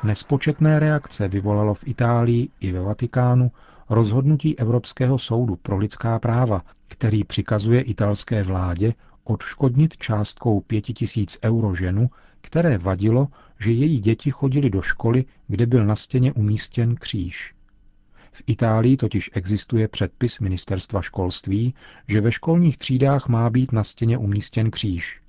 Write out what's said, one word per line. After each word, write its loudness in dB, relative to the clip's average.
Nespočetné 0
reakce -2
vyvolalo 0
v -10
Itálii 0
i -4
ve -4
Vatikánu 0
rozhodnutí 2
Evropského 0
soudu -2
pro -4
lidská -2
práva, 0
který 0
přikazuje 0
italské -2
vládě -2
odškodnit 0
částkou -2
pěti -4
tisíc -4
euro 0
ženu, 0
které 0
vadilo, 2
že 0
její 2
děti 0
chodily 0
do 0
školy, 0
kde 0
byl 4
na 2
stěně 0
umístěn 0
kříž. -8
V -20
Itálii 2
totiž -2
existuje -2
předpis -4
ministerstva -4
školství, -4
že 2
ve 2
školních 2
třídách 0
má 2
být 0
na 0
stěně -2
umístěn -2
kříž. -6